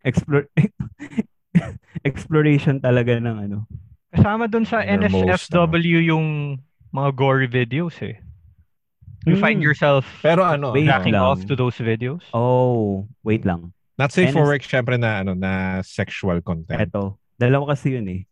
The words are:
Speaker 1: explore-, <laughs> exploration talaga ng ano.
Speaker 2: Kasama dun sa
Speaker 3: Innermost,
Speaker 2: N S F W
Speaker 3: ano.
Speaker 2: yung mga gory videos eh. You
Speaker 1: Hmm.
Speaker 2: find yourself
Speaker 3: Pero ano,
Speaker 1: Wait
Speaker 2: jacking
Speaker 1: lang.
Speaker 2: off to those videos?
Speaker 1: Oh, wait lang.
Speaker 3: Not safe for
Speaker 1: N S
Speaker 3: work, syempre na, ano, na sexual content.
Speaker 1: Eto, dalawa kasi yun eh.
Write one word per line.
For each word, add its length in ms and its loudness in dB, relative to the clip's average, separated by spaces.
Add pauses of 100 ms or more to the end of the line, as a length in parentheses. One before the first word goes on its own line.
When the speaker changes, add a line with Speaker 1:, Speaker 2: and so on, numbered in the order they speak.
Speaker 1:
explore-, 560 -2
<laughs> 720 -4 (760)
exploration 760 2
talaga 380 2
ng 220 -4
ano. 180 -6 (520)
Speaker 2:
Kasama 380 2
dun 180 0
sa 160 -2
Speaker 3:
Innermost, 440 2
Speaker 2:
N 60 2
S 160 0
F 60 -16
W 440 2
Speaker 3:
ano. 120 4
Speaker 2:
yung 160 2 (640)
mga 240 -2
gory 340 2
videos 540 -2
eh. 160 -10 (1040)
You 120 4
Speaker 1:
Hmm. 80 2
Speaker 2:
find 160 2
yourself 480 2 (160)
Speaker 3:
Pero 180 4
ano, 300 0
Speaker 1:
Wait 160 2
Speaker 2:
jacking 240 2
Speaker 1:
lang. 140 2
Speaker 2:
off 180 0
to 100 -4
those 220 -2
videos? 560 -4
Speaker 1:
Oh, 720 2 (180)
wait 220 0
lang. 320 -4 (220)
Speaker 3:
Not 160 0
safe 180 2
for 140 4
Speaker 1:
N 20 4
S 20 4
Speaker 3:
work, 140 0
syempre 320 0
na, 240 0
ano, 140 -2
na 500 -2
sexual 560 -4
content. 400 -6
Speaker 1:
Eto, 380 -4 (180)
dalawa 400 0
kasi 240 -4
yun 80 -6
eh. 140 -6 (100)